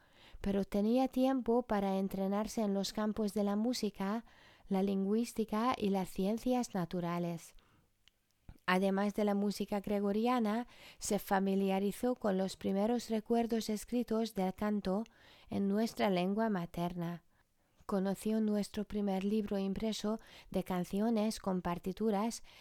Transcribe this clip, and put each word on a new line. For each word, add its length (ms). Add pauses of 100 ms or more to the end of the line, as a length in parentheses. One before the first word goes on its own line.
(400)
pero 240
tenía 420
tiempo 560
para 360
entrenarse 640
en 120
los 180
campos 400
de 120
la 100
música, 680 (440)
la 140
lingüística 960
y 120
las 200
ciencias 640
naturales. 800 (1120)
Además 480
de 100
la 100
música 460
gregoriana, 840 (320)
se 200
familiarizó 960
con 240
los 180
primeros 520
recuerdos 600
escritos 640
del 200
canto 500 (440)
en 180
nuestra 440
lengua 380
materna. 760 (600)
Conoció 560
nuestro 440
primer 400
libro 340
impreso 640 (320)
de 100
canciones 800
con 200
partituras, 840 (160)